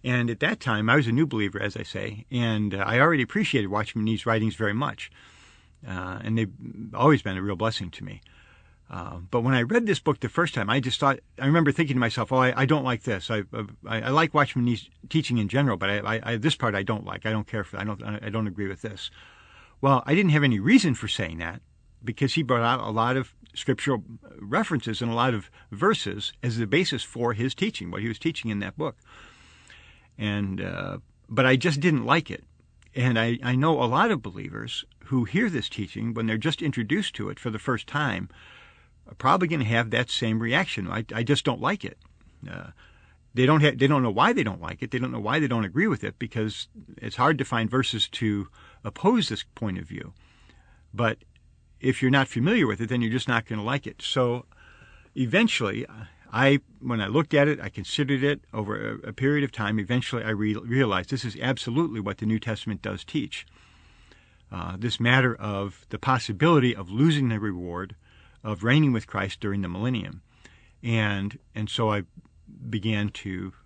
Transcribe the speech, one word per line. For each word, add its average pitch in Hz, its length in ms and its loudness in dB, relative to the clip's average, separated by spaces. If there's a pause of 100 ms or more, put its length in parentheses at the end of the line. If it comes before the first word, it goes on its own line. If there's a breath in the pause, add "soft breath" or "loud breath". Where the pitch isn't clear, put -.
And 123 280 0
at 113 100 -4
that 180 200 0
time, 110 280 0
I 123 80 8
was 139 100 4
a 113 60 0
new 147 140 4
believer, 104 340 -2
as 104 160 -4
I 110 60 -8
say, 104 480 -8
and, 110 440 0
uh, 98 40 -6
I 107 220 4
already 151 220 6
appreciated 123 460 0
Watchman 104 360 -2
Nee's 107 220 0
writings 110 280 2
very 104 200 0
much. 120 360 -4 (760 soft breath)
Uh, 92 360 -8
and 110 140 -2
they've 110 160 0 (420)
always 127 280 6
been 95 160 -4
a 92 40 -4
real 98 140 -2
blessing 101 360 -2
to - 120 -14
me. 98 160 -12 (680 soft breath)
Uh, 90 280 -10 (120)
but 120 120 0
when 131 120 4
I 123 80 4
read 226 240 2
this 196 140 0
book - 200 0
the 120 80 -4
first 165 240 0
time, 104 160 -2
I 127 120 2
just 123 200 -2
thought, 135 200 2 (180)
I 127 80 -2
remember 156 240 6
thinking 139 260 2
to 127 40 4
myself, 117 320 0
"Oh, 131 60 4
I, 127 240 4
I 139 40 2
don't 147 180 2
like 120 200 -2
this. 98 260 -4
I, 107 140 -2 (420)
I, 110 160 -4
I 113 60 -2
like 151 260 2
Watchman 131 300 2
Nee's 120 260 0 (180)
teaching 123 300 0
in 101 100 2
general, 131 280 2
but 95 120 -2
I, 104 280 -2
I, 113 160 -4
I, 117 40 -2
this 131 200 0
part 110 180 0
I 98 80 0
don't 101 220 -4
like. 95 200 -10
I 110 60 -2
don't 107 160 -2
care 104 180 -6
for, 95 140 -12
I 95 60 -6
don't, 104 180 -8
I 104 280 -8
don't 107 180 -2
agree 98 200 -4
with 95 140 -10
this." 104 280 -10 (680 loud breath)
Well, 135 260 6
I 139 80 4
didn't 185 180 6
have 147 100 6
any 123 160 4
reason 160 360 6
for 107 140 -6
saying 82 300 -4
that 82 240 -8 (400)
because 123 320 -2
he 165 80 2
brought 120 200 2
out 120 180 4
a 107 100 -6
lot 113 260 2
of 131 160 -4 (220)
scriptural 131 480 0 (360)
references 117 640 -2
and 117 80 -2
a 117 40 -2
lot 120 200 2
of 101 160 -6 (200 soft breath)
verses 104 640 -2 (100)
as 117 160 -2
the 113 80 0
basis 139 360 0
for 117 300 -2
his 117 220 -2
teaching, 104 360 -4
what 95 120 -6
he 113 60 -4
was 110 100 -6
teaching 160 320 -4
in 101 100 -2
that 98 180 -8
book. 151 180 -4 (1200 loud breath)
And, 101 420 -2
uh, 92 380 -8 (300)
but 127 180 2
I 131 100 6
just 143 240 0
didn't 147 240 2
like 147 260 2
it. - 140 -10 (500)
And 123 240 2
I, 117 260 2
I 123 100 2
know 143 280 2
a 123 40 2
lot 160 240 2
of 165 100 0
believers 107 640 -10 (220)
who 127 180 0
hear 202 240 0
this 139 200 -4
teaching 107 440 -6
when 113 140 -2
they're 110 100 0
just 151 240 -2
introduced 143 540 -2
to 104 140 -8
it 98 100 -10
for 120 120 -6
the 107 80 -8
first - 280 -2
time 110 420 -2 (800 loud breath)
are - 80 -20
probably 180 340 2
gonna 151 160 0
have 113 260 2
that 120 200 0
same 110 300 0
reaction. 117 500 -2
"I, 110 140 -4 (100)
I 113 80 -2
just 131 220 2
don't 143 160 0
like 156 240 -2
it." - 140 -10 (500)
Uh, 90 220 -12 (600 soft breath)
they 127 140 4
don't 151 140 6
ha-, 147 160 6
they 135 100 4
don't 139 160 4
know 120 80 2
why 135 220 4
they 226 100 2
don't 95 180 -2
like 82 220 -10
it. 120 80 -8
They 127 80 -2
don't 127 140 -4
know 117 80 -6
why 113 180 0
they 147 100 0
don't 117 160 2
agree 113 220 0
with 147 160 0
it, 101 160 -6
because 110 480 -6 (300)
it's 113 200 -10
hard 139 220 4
to 131 60 0
find 113 260 0
verses 120 380 0
to 101 400 -2 (340 loud breath)
oppose 190 460 2
this 104 160 -6 (100)
point 95 240 -4
of 87 80 -10
view. - 260 -12 (800 soft breath)
But 113 260 0 (640)
if 131 220 2
you're 127 80 4
not 139 180 4
familiar 165 380 2
with 101 140 -2
it, 117 80 -2
then 123 140 0
you're 113 100 0
just 127 160 -2
not 117 180 0
gonna 104 180 -4
like 135 220 -4
it. - 160 -14
So 123 440 -2 (720 soft breath)
eventually, 123 680 0 (460 soft breath)
I, 139 280 6 (200)
when 120 200 -2
I 98 80 -2
looked 135 260 0
at 143 140 6
it, 147 120 -2
I 98 80 -10
considered 131 540 -2
it 143 200 0 (100)
over 107 520 -6
a, - 40 -10
a 110 40 -12
period 143 300 0
of 135 80 -2
time, 107 300 -2
eventually 120 420 -2
I 110 80 -4
re-, 107 240 0
realized 113 560 0
this 131 140 -4
is 113 180 -6
absolutely 123 560 -2
what 98 200 -6
the 110 80 -4
New 110 120 2
Testament 107 440 -6
does 98 220 -6
teach. - 420 -6 (1080 soft breath)
Uh, 87 260 -8
this 113 220 -4
matter 123 340 6
of 101 560 -6
the 110 80 -8
possibility 127 760 4
of 98 140 -10
losing 135 400 4
the 110 120 0
reward 90 560 -6 (460 soft breath)
of 104 220 -6
reigning 139 280 6
with 110 140 -2
Christ 95 340 -4
during 101 220 -2
the 90 60 -4
millennium. 98 540 -4 (600 soft breath)
And, 104 560 0 (160)
and 107 140 -4
so 110 240 0
I 101 120 -2 (640)
began 107 420 0
to 95 420 -8 (140)